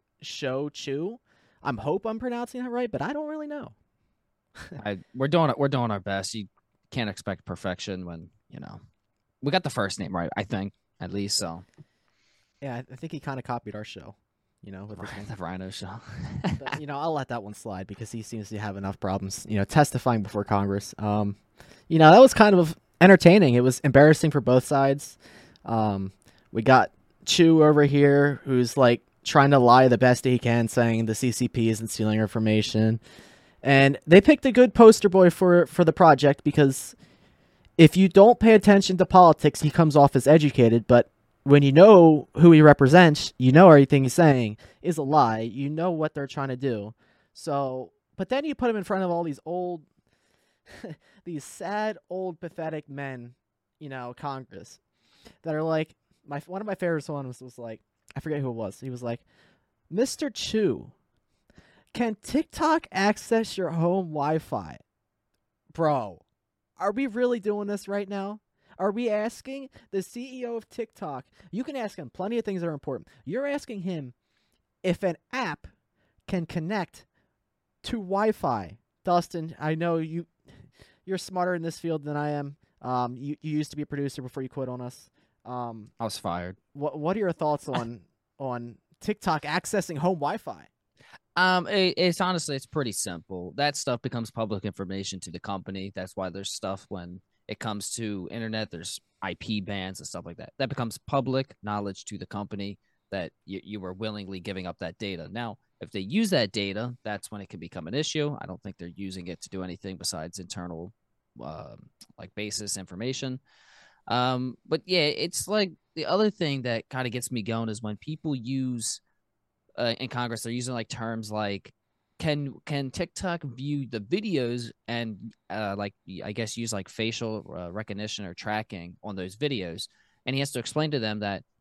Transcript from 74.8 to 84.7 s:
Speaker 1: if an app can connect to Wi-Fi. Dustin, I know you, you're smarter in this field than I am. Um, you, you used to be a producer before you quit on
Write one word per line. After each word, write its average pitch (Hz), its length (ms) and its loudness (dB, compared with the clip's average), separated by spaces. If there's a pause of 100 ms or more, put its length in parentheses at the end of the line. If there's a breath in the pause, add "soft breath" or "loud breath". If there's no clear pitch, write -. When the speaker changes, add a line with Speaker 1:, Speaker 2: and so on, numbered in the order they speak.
Speaker 1:
if 185 180 -2
an 175 140 -2 (160)
app 226 360 -8 (600)
can 175 180 -6
connect 180 600 -8 (800)
to - 100 -10
Wi-Fi. 190 840 -4 (280)
Dustin, 170 520 -4
I 156 180 -6
know 170 220 -2
you, 160 300 -8 (800 soft breath)
you're 185 120 -6
smarter 180 380 -6
in 165 60 -8
this 165 180 -10
field 160 240 -6
than 147 140 -8
I 147 140 -6
am. 143 260 -10 (240)
Um, 123 340 -6
you, 143 260 -10
you 151 160 -6
used 151 140 -6
to 147 60 -16
be 151 60 -8
a - 20 -12
producer 143 360 -10
before 127 220 -12
you 127 60 -12
quit 131 180 -10
on 127 140 -12